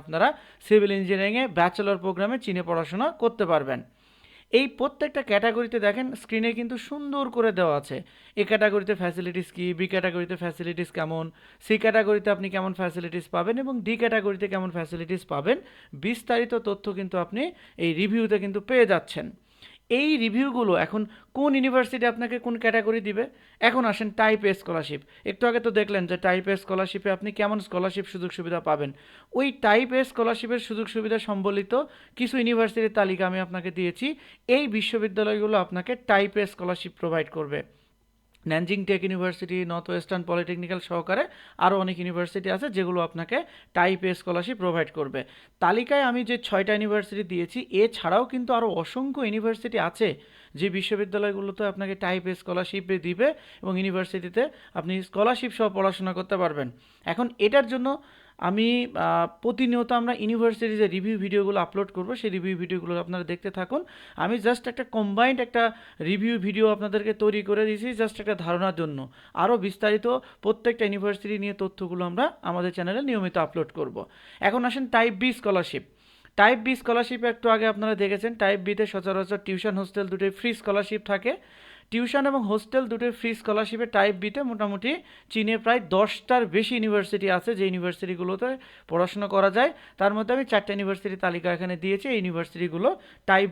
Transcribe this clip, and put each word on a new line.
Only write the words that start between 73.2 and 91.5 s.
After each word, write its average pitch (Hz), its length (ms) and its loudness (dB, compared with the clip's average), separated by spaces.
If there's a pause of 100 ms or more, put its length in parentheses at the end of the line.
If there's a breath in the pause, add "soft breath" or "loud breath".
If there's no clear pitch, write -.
আপলোড 160 420 0
করব। 143 180 -6 (440 loud breath)
এখন 233 240 2
আসেন 247 220 -2
টাইপ 233 340 4
B - 20 2 (100)
স্কলারশিপ। 190 500 0 (540 soft breath)
টাইপ 226 280 8
B - 20 -2 (100)
স্কলারশিপ 240 480 0
একটু 233 240 0
আগে 220 180 4
আপনারা 214 280 0
দেখেছেন, 202 400 0
টাইপ 202 260 2
বিতে 208 260 0
সচরাচর 190 600 -2
টিউশন 190 320 -2
হোস্টেল 196 340 -4
দুটোই 196 180 0
ফ্রি 226 240 -2
স্কলারশিপ 208 460 -2 (120)
থাকে। 226 240 0 (540 loud breath)
টিউশন 247 360 2
এবং 277 200 2
হোস্টেল 220 460 0
দুটোই 240 180 0
ফ্রি 233 240 -4
স্কলারশিপে 220 520 -2
টাইপ 208 360 4
বিতে 214 200 -4
মোটামুটি 214 480 -2 (420 loud breath)
চীনে 220 260 2
প্রায় 233 220 4
দশটার 202 640 2
বেশি 214 280 0
ইউনিভার্সিটি 208 560 0
আছে 180 240 0
যে 190 100 0
ইউনিভার্সিটিগুলোতে 180 840 -2 (400 loud breath)
পড়াশোনা 185 460 0
করা 196 160 6
যায়। 254 220 4 (240 loud breath)
তার 202 180 2
মধ্যে 220 200 0
আমি 269 100 0
চারটে 208 280 0
ইউনিভার্সিটির 196 460 -4
তালিকা 175 340 -2